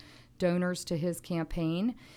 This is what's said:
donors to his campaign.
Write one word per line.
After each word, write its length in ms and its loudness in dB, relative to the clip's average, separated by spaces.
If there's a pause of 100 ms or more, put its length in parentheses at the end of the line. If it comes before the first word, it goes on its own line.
(380)
donors 480 2
to 120 -2
his 220 0
campaign. 760 0 (220)